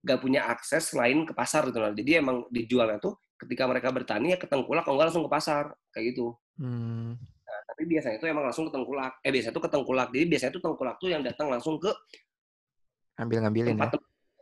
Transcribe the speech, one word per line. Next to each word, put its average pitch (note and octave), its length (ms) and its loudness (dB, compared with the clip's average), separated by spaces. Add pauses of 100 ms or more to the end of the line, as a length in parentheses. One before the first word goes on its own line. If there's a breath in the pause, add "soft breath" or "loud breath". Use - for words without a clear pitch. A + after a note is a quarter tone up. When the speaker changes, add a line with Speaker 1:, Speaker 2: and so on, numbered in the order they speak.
Speaker 1:
nggak B2+ 180 2
punya C3+ 280 2
akses C#3 440 0
selain C3+ 320 4
ke - 80 -6
pasar C3+ 340 2
gitu, B2 120 -2
Nar. G#2+ 160 2
Jadi A2 240 0
emang B2+ 320 2
dijualnya A2+ 480 2
tuh G3 160 -4 (240)
ketika B2+ 280 -2
mereka B2+ 240 2
bertani B2+ 440 0
ya F3+ 40 2
ke - 80 -8
Tengkulak, C#3 360 0
kalau C#3+ 160 0
nggak D#3 120 8
langsung D#3+ 160 0
ke C3 60 -2
pasar, D3 380 0 (200)
kayak A2+ 240 -4
gitu. A#2+ 200 -4 (240)
Speaker 2:
Hmm. A#2 600 -4
Speaker 1:
Nah, - 480 -14
tapi - 200 -8
biasanya C#3+ 320 0
itu E3 80 -8
emang D3+ 200 0
langsung D#3 200 -2
ke D#3 80 -8
Tengkulak. C3 480 -4
Eh, C#3 80 -2
biasanya A2+ 240 0
tuh D#3+ 120 -4
ke B2 40 0
Tengkulak. C3 400 0
Jadi C3+ 160 2
biasanya C#3 280 2
tuh F3+ 100 -10
Tengkulak C3+ 340 -4
tuh F#3 120 -4
yang D#3 120 0
datang C#3 280 -4
langsung A#2+ 280 -2
ke F3+ 120 -2 (1300 loud breath)
Speaker 2:
Ambil-ngambilin A2+ 600 2
Speaker 1:
tempat G#2+ 100 2
Speaker 2:
ya? A#2 60 0
Speaker 1:
tem-, - 160 -6 (320)